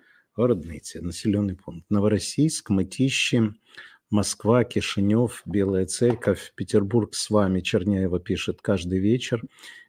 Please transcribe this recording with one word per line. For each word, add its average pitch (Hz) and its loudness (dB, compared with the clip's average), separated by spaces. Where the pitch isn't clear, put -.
Городниця, 85 -2
населенный 98 -2
пункт. 85 -16
Новороссийск, 104 0
Мытищи, 110 0
Москва, 104 2
Кишинев, 110 0
Белая 98 0
Церковь, 113 0
Петербург 104 0
с - -6
вами. 95 2
Черняева 92 0
пишет: - -4
«Каждый 92 0
вечер». 113 0